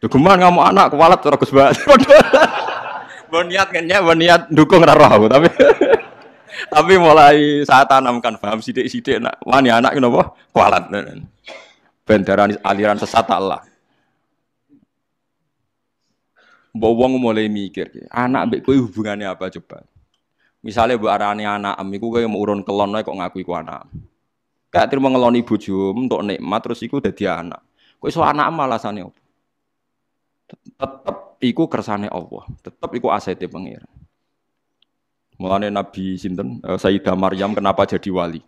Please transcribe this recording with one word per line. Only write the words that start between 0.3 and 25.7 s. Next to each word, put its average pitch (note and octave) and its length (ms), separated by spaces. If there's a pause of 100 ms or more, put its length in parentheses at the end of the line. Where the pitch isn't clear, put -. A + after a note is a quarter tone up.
ngamuk F3 240
anak D3+ 320
kualat E3 240
cara C#3+ 160
Gus - 160
Mbak. C3+ 240
<laughs> C#4+ 920 (600)
Mbon E3 240
niat F#3+ 160
ngenyek, F3 320
mbon E3 180
niat E3+ 300
dukung D#3 400
ora C#3 80
roh D3 80
aku, G#2+ 240
tapi C#3+ 200 (640)
<laughs> - 640
tapi D#3 220
mulai D3+ 720
saya C3+ 160
tanamkan B2 560
paham G#2+ 240
sithik-sithik A#2+ 560
nak - 240
wani C3 240
anak A#2+ 240
ki D3 80
napa? B2+ 320 (160)
Kualat. F#2 400 (1200)
Ben G#2 160
darani G2+ 400
aliran G2+ 320
sesat A2 320
tak - 80
Allah. F#2 240 (3000)
Mbok A2 240
wong B2+ 240
mulai A2 320
mikir, F#2+ 560
anak B2 400
mbek A2 160
kowe C3+ 160
hubungannya G#2 480
apa F#2 320
coba? - 240 (800)
Misale A2+ 320
mbok G#2+ 160
arani G#2 320
anak G2+ 320
em G2 120 (120)
iku A#2 80
kowe A#2 160
mau G#2+ 160
urun G2+ 240
kelon G2+ 320
ae G#2+ 80
kok - 80
ngaku F#2 320
iku F2 160
anak. D#2+ 240 (880)
Gak A#2+ 160
terima C3+ 240
ngeloni A#2+ 320
bojo G2 480